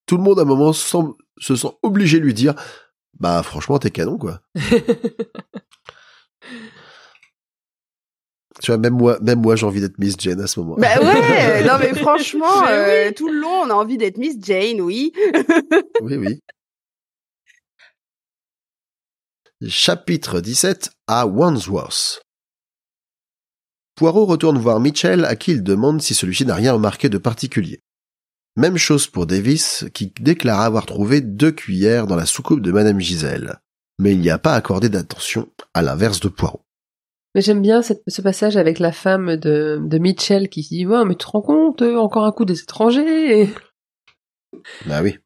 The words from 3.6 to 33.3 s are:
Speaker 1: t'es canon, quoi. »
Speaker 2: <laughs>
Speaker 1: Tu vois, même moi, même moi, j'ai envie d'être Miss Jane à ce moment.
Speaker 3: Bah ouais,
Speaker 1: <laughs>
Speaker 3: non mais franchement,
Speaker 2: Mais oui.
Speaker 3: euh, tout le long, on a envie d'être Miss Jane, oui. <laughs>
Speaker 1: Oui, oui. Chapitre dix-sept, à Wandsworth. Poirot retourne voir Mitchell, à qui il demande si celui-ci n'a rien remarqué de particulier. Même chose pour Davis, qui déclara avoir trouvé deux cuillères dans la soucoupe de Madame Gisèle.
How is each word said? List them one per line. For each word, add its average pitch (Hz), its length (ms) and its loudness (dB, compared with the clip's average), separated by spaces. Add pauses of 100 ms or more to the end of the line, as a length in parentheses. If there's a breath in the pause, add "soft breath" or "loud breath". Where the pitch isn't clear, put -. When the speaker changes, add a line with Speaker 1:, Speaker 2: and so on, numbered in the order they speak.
Speaker 1:
t'es - 120 -2
canon, 90 280 -4
quoi. » 95 220 -10 (140)
Speaker 2:
<laughs> 170 60 -8 (4000 loud breath)
Speaker 1:
Tu - 100 -4
vois, 113 60 0
même 117 160 2
moi, 120 280 4
même 120 180 2
moi, 113 160 4
j'ai 110 80 0
envie 101 160 0
d'être 98 180 -4
Miss 98 200 -2
Jane 92 220 -4
à 101 60 -6
ce - 140 -6
moment. 82 160 -6
Speaker 3:
Bah 220 240 4
ouais, 349 640 4
Speaker 1:
<laughs> - 20 4
Speaker 3:
non 262 120 4
mais 262 160 0
franchement, 302 720 0
Speaker 2:
Mais - 20 2
oui. 202 400 2
Speaker 3:
euh, 214 80 -4
tout 311 120 -6
le 302 120 -4
long, 349 240 -2
on 254 60 -4
a 214 40 0
envie 220 220 -2
d'être 208 220 -4
Miss 277 260 -6
Jane, 202 380 -2
oui. 233 340 -4
<laughs> 330 840 0
Speaker 1:
Oui, 120 140 -6
oui. 113 240 -4 (3250 soft breath)
Chapitre 170 720 -2
dix-sept, 127 500 -4 (160)
à 117 200 0
Wandsworth. 104 960 -2 (1700)
Poirot 170 320 4
retourne 170 320 2
voir 117 220 2
Mitchell, 170 460 2
à 117 100 -2
qui - 160 -2
il 127 100 0
demande 110 380 2
si - 140 -4
celui-ci 95 320 -2
n'a 110 80 0
rien 113 180 2
remarqué 110 380 0
de 101 80 -2
particulier. 110 640 -4 (760)
Même 165 220 2
chose - 280 2
pour 90 200 -4
Davis, 101 580 -2 (100)
qui 95 260 -8
déclara 117 440 0
avoir 110 220 0
trouvé 107 340 0
deux 123 320 0
cuillères 107 540 0
dans 95 100 -2
la 82 100 -2
soucoupe - 340 0
de 90 120 -2
Madame 104 280 2
Gisèle. 76 600 -6 (380)